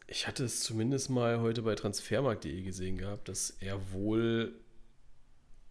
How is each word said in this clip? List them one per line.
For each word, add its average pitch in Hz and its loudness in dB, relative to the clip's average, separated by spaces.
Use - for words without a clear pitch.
Ich - -4
hatte 110 -2
es - -2
zumindest 120 0
mal 120 4
heute 117 2
bei 110 2
transfermarkt 107 2
punkt 82 -4
de 95 -4
gesehen 92 -2
gehabt, 101 -4
dass - -2
er 95 -4
wohl, 113 2